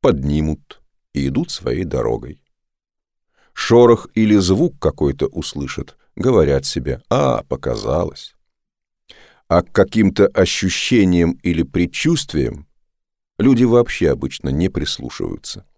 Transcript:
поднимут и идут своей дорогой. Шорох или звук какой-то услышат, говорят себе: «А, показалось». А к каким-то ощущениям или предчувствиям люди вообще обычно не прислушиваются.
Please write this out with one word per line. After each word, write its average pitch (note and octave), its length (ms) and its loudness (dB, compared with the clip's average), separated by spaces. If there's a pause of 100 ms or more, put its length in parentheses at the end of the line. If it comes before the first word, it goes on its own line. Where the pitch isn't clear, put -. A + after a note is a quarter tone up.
поднимут D#2 800 -2 (320)
и C#2 140 -2
идут C#3 240 -4
своей C#2+ 320 -6
дорогой. A#1 580 -6 (1120)
Шорох A#2 640 4
или G#2+ 220 4
звук G2 420 0
какой-то C#2+ 480 -2
услышат, C#2+ 680 -10 (180)
говорят D#2 500 2
себе: C2 440 -6
«А, A#2 340 0
показалось». - 920 -6 (1120)
А F2+ 140 2
к - 100 -12
каким-то G2+ 560 4
ощущениям F#2 1040 2 (100)
или E2+ 200 -2
предчувствиям E2 1040 -4 (680)
люди B2 260 4
вообще A#2 460 2
обычно C2+ 400 -4
не D#2+ 200 0
прислушиваются. - 960 -10 (120)